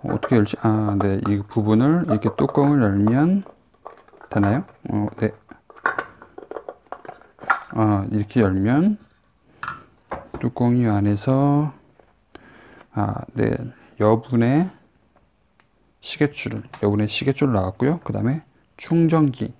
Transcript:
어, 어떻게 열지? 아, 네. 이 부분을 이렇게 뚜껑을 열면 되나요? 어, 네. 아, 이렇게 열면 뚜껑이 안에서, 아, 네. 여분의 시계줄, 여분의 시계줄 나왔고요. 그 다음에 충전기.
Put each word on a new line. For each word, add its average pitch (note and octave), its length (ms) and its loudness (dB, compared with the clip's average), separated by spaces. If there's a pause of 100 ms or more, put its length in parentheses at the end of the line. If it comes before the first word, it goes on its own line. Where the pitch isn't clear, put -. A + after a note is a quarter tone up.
어, - 100 -4
어떻게 - 240 0
열지? G#2 240 2
아, G#2+ 400 0
네. G2 260 0
이 G2+ 120 0
부분을 A#2 680 2
이렇게 D3+ 300 0
뚜껑을 C#3+ 440 2
열면 A#2+ 600 2 (880)
되나요? G#2+ 340 0 (260)
어, G#2 180 -2 (100)
네. A2 160 -2 (2500)
아, G#2 380 0
이렇게 G#2 300 -2
열면 A#2 580 2 (1400)
뚜껑이 B2 480 0
안에서, C3+ 880 0 (1200)
아, G#2 280 -4 (120)
네. A2+ 200 -2 (460)
여분의 A#2 680 2 (1300)
시계줄, A#2+ 600 -4 (220)
여분의 G#2 240 2
시계줄 C3+ 440 0
나왔고요. A#2+ 520 0
그 A2+ 100 -8
다음에 A#2 300 -2 (340)
충전기. D#3+ 840 0